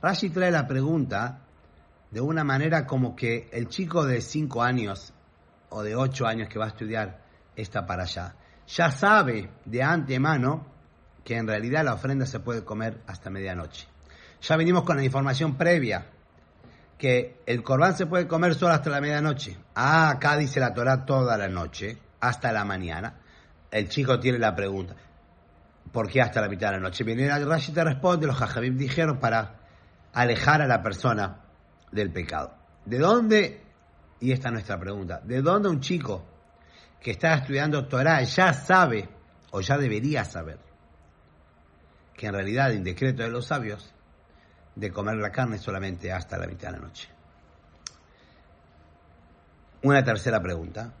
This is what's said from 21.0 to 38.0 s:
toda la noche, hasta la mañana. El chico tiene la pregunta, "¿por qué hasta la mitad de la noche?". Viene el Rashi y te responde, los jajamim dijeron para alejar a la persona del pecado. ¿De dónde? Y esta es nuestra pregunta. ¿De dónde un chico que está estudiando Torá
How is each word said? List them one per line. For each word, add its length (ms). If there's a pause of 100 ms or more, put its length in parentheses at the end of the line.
toda 320
la 100
noche, 500 (220)
hasta 320
la 140
mañana. 560 (500)
El 160
chico 320
tiene 180
la 160
pregunta, 420 (920)
"¿por 200
qué 120
hasta 200
la 80
mitad 180
de 60
la 80
noche?". 240
Viene 220
el 200
Rashi 240
y 40
te 100
responde, 420
los 80
jajamim 420
dijeron 400
para 440 (500)
alejar 500
a 60
la 160
persona 560 (500)
del 220
pecado. 420 (300)
¿De 140
dónde? 680 (560)
Y 140
esta 160
es 40
nuestra 240
pregunta. 460
¿De 180
dónde 280
un 100
chico 460 (760)
que 120
está 240
estudiando 520
Torá 360